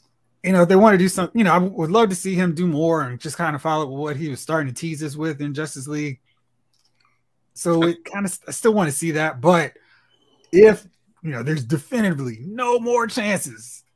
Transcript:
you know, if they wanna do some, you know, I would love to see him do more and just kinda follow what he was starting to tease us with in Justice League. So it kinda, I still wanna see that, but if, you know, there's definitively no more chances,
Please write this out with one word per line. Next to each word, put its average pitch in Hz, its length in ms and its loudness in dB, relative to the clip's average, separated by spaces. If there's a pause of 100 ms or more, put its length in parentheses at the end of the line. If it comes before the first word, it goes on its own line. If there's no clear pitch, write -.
(440)
you 180 80 0
know, 180 120 6
if 170 60 4
they 190 60 6
wanna 208 220 8
do 185 120 4
some, 180 260 -4
you 226 80 4
know, 170 100 4
I 170 60 4
would 180 320 -2
love 226 180 4
to 190 60 -4
see 190 180 -6
him 180 220 0
do 180 100 -2
more 160 380 0
and 123 160 -10
just 151 180 -10
kinda 151 220 -4
follow 156 280 -2
what 139 300 -6
he 156 120 -6
was 123 120 -8
starting 156 320 -4
to - 60 -14
tease 156 240 -8
us 147 120 -10
with 151 260 -6
in 147 120 -6
Justice 143 340 -10
League. 147 320 -8 (1300)
So 165 300 0
it 170 220 -2
kinda, 196 240 -6 (180)
I 143 40 -14
still 220 220 0
wanna 180 180 0
see 160 200 -4
that, 151 280 -4
but 160 340 2 (800)
if, 208 360 6 (340)
you 160 80 -8
know, 120 140 -8
there's 147 200 -2
definitively 143 800 -4
no 240 380 -2
more 233 280 0
chances, 190 760 -6 (120)